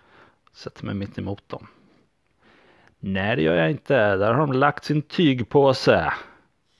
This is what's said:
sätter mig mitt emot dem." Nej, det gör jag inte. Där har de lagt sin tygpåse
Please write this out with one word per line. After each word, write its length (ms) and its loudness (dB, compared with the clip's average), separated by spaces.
sätter 320 -16
mig 100 -8
mitt 240 -8
emot 300 -10
dem." 180 -14
Nej, 380 -2
det 60 0
gör 120 2
jag 160 2
inte. 460 0
Där 160 0
har 140 0
de 60 -4
lagt 320 0
sin 180 -2
tygpåse 1080 2